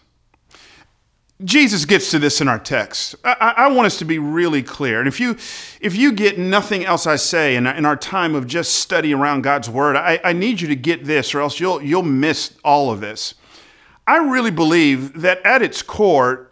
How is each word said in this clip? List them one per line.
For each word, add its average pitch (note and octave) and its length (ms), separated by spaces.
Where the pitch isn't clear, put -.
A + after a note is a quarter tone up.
Jesus G#3 400
gets F3 280
to D#3+ 80
this D3 200
in D3 80
our A2+ 120
text. - 560
I, B3 140
I, A3+ 120
I - 20
want B3 200
us F#3+ 100
to F3+ 80
be D#3+ 120
really D3+ 460
clear. A#2 360
And C3 100
if C3+ 100
you, B3 120
if F#3 120
you B3+ 200
get G3+ 240
nothing F#3+ 480
else F3 200
I D#3 120
say D3 400
in, B2 100
in D3 180
our D3 120
time E3+ 360
of C3 140
just D#3 280
study D#3+ 380
around C#3 280
God's C3+ 280
word, C#3 280
I, E3 260
I F3+ 80
need F#3 300
you D#3+ 80
to D3 60
get D3+ 280
this, C#3 300
or C#3+ 80
else C#3+ 180
you'll, E3+ 220
you'll D#3+ 220
miss D3 600
all C#3+ 280
of G#2 100
this. G#2+ 320
I C#4+ 100
really B3+ 340
believe D#3 680
that F#3 240
at B3 160
its F3 200
core, C3+ 720